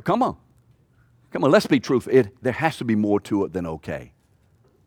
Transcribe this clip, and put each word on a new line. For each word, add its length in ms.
come 180
on. 140
Come 100
on, 80
let's 160
be 140
truthful. 340
It, 280
there 100
has 240
to 80
be 100
more 280
to 220
it 80
than 140
okay. 460